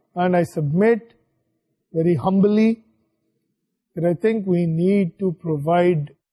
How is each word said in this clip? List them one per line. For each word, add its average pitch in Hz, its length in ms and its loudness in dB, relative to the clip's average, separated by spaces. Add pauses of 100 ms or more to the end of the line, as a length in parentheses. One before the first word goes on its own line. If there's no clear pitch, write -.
(160)
and 180 200 0
I 175 60 2
submit 180 720 -2 (800)
very 165 220 0
humbly 208 680 0 (1120)
that 165 100 -6
I 175 100 0
think 220 320 -2
we 175 200 0
need 175 540 0
to 190 120 -2
provide 160 840 -2 (180)